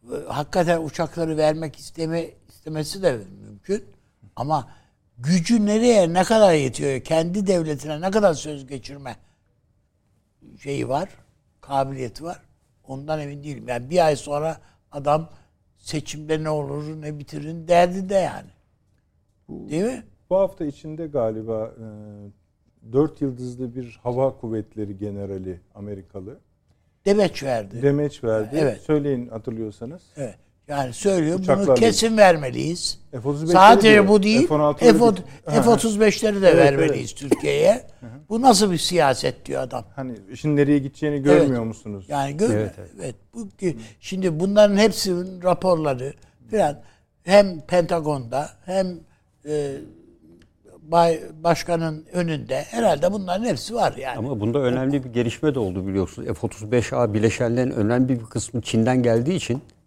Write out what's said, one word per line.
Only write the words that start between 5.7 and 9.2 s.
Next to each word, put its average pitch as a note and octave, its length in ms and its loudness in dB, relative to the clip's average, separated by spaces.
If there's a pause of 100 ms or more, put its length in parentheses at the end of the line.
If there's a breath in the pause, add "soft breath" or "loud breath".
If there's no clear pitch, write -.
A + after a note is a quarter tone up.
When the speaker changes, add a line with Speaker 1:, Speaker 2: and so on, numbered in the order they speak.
Speaker 1:
ne F3+ 120 2
kadar G#3+ 300 6
yetiyor, C#3 460 -2
kendi F3 460 -2
devletine D#3 540 -2
ne F#3+ 100 -2
kadar G3+ 240 4
söz C#3 320 -12
geçirme C3+ 500 -14 (1500)